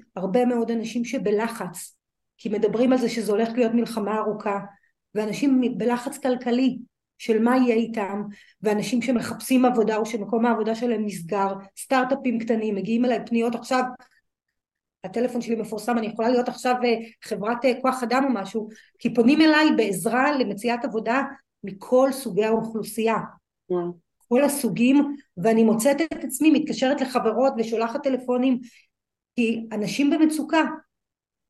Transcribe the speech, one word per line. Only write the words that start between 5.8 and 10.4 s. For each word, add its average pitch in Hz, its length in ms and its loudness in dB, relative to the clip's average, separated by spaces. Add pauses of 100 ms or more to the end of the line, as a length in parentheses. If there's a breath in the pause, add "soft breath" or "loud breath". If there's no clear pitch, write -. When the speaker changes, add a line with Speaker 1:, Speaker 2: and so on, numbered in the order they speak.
Speaker 1:
כלכלי 247 600 0 (400)
של 220 260 0
מה 247 140 4
יהיה 247 180 4
איתם, 208 460 -2 (400 loud breath)
ואנשים 214 400 0
שמחפשים 254 640 0
עבודה 220 320 2
או 214 80 -2
שמקום 226 400 -2